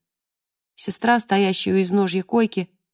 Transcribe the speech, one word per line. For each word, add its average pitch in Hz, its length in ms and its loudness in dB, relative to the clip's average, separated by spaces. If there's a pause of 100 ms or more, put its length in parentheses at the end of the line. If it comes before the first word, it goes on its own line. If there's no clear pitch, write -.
(760)
Сестра, 233 440 0
стоящая 196 540 0
у 190 80 2
изножья 185 420 0
койки, 214 460 -2 (240)